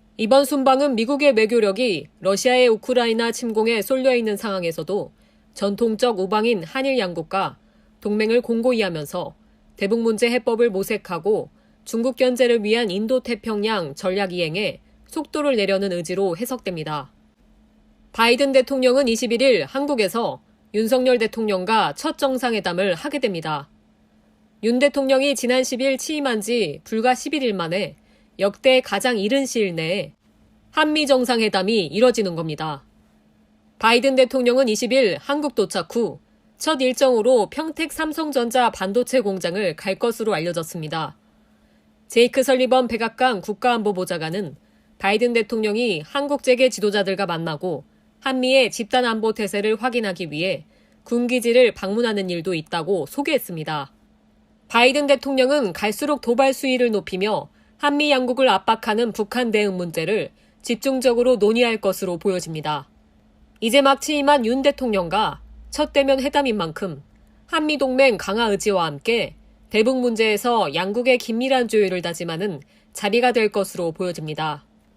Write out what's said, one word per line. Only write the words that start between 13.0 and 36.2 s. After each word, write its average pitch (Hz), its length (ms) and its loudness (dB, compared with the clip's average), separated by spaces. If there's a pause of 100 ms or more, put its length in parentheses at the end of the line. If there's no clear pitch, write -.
태평양 208 760 -4
전략 190 380 -4
이행에 175 480 -4 (260)
속도를 294 480 -2
내려는 196 380 0
의지로 175 440 -4
해석됩니다. 165 760 -8 (1000)
바이든 254 380 4
대통령은 262 560 4
이십일 226 340 0
일 233 260 4
한국에서 226 760 -2 (320)
윤석열 247 440 2
대통령과 208 760 0
첫 302 240 -6
정상회담을 208 800 -2
하게 285 240 -6
됩니다. 160 500 -4 (920)
윤 240 160 2
대통령이 277 560 2
지난 254 260 0
십일 262 360 -2
취임한 277 420 -4
지 196 420 -4
불과 220 320 0
십일 277 300 -6
일 214 100 0
만에 175 420 -4 (440)
역대 254 400 4
가장 240 360 -2
이른 240 300 0
시일 196 300 -2
내에 165 380 -4 (580)
한미 302 340 0
정상회담이 226 800 0
이뤄지는 202 480 2
겁니다. 156 500 -8 (960)
바이든 247 380 4
대통령은 254 520 4
이십일 214 520 2
한국 285 340 -4
도착 185 400 -2
후 226 240 -2 (400)